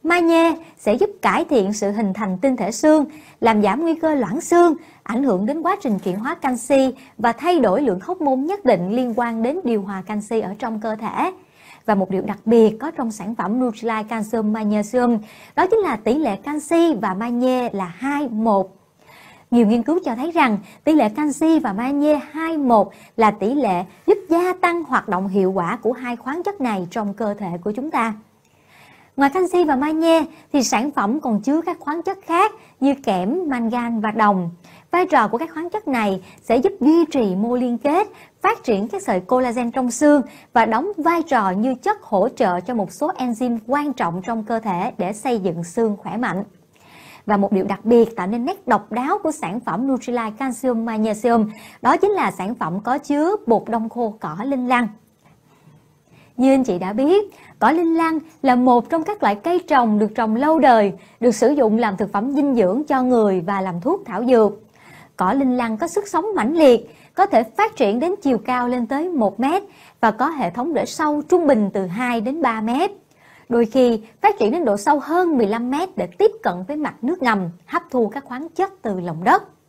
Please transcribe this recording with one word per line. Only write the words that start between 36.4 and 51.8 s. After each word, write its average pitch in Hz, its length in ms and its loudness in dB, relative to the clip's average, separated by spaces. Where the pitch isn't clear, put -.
sẽ 233 140 0
giúp 269 240 2
duy 320 240 6
trì 226 320 0
mô 233 200 0
liên 240 220 0
kết, 349 300 0
phát 427 240 0
triển 214 240 0
các 392 140 -6
sợi 190 180 0
collagen 247 500 0
trong 247 200 -2
xương 294 320 4
và 226 140 4
đóng 254 300 -2
vai 339 260 0
trò 233 280 0
như 220 240 -2
chất 403 280 -4
hỗ 202 260 0
trợ 180 320 0
cho 247 140 -8
một 208 180 -4
số 320 260 -4
enzyme 240 480 -4
quan 294 260 -2
trọng 185 300 -4
trong 226 220 -6
cơ 226 140 -4
thể 196 400 -4
để 185 140 -4
xây 233 260 -4
dựng 170 260 -4
xương 214 320 -2
khỏe 190 200 -10
mạnh. 208 280 -4
Và 208 100 2
một 202 160 2
điều 190 120 2
đặc 196 200 -4
biệt 226 320 4
tạo 190 100 -4
nên 233 180 -4
nét 330 240 -6
độc 214 240 0
đáo 277 300 -2
của 320 100 -2
sản 202 280 -8
phẩm 214 260 -4
Nutrilite 240 520 -2
Calcium 247 460 -2
Magnesium, 220 680 0